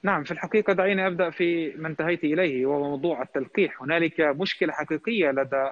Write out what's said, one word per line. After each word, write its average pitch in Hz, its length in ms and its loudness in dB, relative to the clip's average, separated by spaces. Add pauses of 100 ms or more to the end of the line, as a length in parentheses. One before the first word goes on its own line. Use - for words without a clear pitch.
نعم، 180 200 2
في - 60 -10
الحقيقة 202 420 0
دعيني 190 340 2
أبدأ 175 240 0
في 170 460 0
ما 160 120 -8
انتهيت 165 360 -2
إليه، 151 420 2
وهو 143 220 0
موضوع 143 340 -2
التلقيح. 143 600 -2
هنالك 165 380 0
مشكلة 156 520 0
حقيقية 156 580 -2
لدى 135 420 0